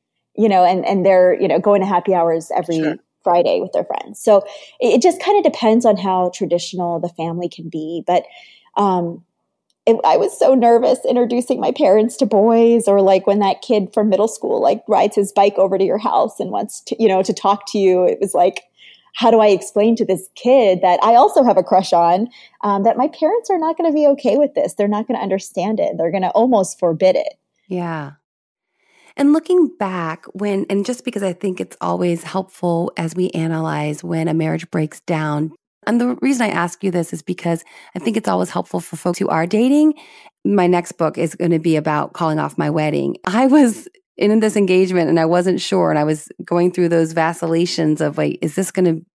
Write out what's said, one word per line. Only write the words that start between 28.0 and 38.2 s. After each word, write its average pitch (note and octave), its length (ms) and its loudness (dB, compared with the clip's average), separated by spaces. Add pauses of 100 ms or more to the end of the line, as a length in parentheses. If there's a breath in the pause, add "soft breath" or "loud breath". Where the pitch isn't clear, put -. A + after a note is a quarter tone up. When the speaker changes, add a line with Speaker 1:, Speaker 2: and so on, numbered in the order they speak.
Speaker 2:
And C#4 160 2
looking D#4+ 360 2 (100)
back F3+ 560 -6
when, G3 340 -4
and G3 160 -2
just B3 200 -8
because A3+ 180 -6
I F#3 100 -2
think F#3 280 -6
it's F#3 200 -12
always F3 440 -2
helpful F3 720 -4
as E3 160 -6
we F3+ 160 -2
analyze D#3+ 720 -6
when E3 240 -4
a D#3+ 60 -2
marriage D#3+ 360 -4
breaks D#3 300 -6
down, D#3 520 -4 (340)
and A#3 140 0
the B3 200 -2
reason C4 220 -2
I G#3+ 80 -2
ask F3 320 -4
you G3 80 -4
this E3+ 220 -4
is D#3+ 100 -12
because E3+ 420 -6 (300 loud breath)
I F#3 60 -12
think G#3+ 160 -4
it's G#3 120 -4